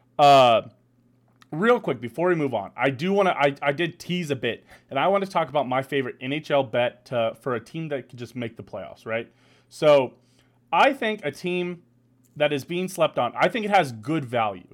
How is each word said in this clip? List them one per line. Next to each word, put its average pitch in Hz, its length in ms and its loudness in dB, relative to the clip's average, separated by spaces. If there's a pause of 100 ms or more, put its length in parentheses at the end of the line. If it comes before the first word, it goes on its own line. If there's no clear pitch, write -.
(200)
Uh, 135 440 8 (880)
real 220 280 2
quick, 131 220 -4
before 156 260 -4
we 180 80 2
move 143 180 -2
on, 98 220 -6
I 127 140 0
do 156 240 -2
wanna, 196 180 2
I, 139 300 0
I 143 100 0
did 165 280 -6
tease 175 320 -6
a 135 40 -2
bit, 113 300 -6 (240)
and 135 100 -4
I 151 80 2
wanna 196 180 0
talk 170 240 -2
about 139 180 -2
my 131 140 -2
favorite 131 380 -4
N 131 140 -8
H 151 180 -8
L 143 120 2
bet 123 420 -4
to, 113 340 -2
for 127 160 -4
a 117 80 -4
team 160 260 -10
that 135 200 -8
could 120 100 -18
just 120 160 -14
make 117 220 -8
the - 60 -16
playoffs, - 420 -16
right? 113 260 -6 (380)
So, 147 440 4 (580)
I 214 220 4
think 214 300 -6
a 147 80 -4
team 180 520 -6 (520)
that 147 160 0
is 139 140 -4
being 180 240 -6
slept 160 280 -2
on, 123 180 -2
I 135 120 2
think 214 180 -4
it 202 60 -6
has 175 220 2
good 139 320 -4
value. 113 480 -4